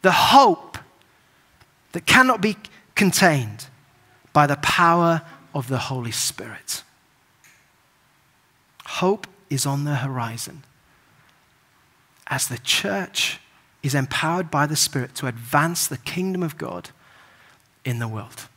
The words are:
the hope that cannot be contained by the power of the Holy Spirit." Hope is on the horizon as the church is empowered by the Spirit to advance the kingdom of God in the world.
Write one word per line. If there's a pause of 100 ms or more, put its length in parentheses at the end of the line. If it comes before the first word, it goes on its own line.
the
hope (1120)
that
cannot
be (380)
contained (640)
by
the
power (320)
of
the
Holy
Spirit." (2000)
Hope (220)
is
on
the
horizon (1600)
as
the
church (420)
is
empowered
by
the
Spirit
to
advance
the
kingdom
of
God (920)
in
the
world.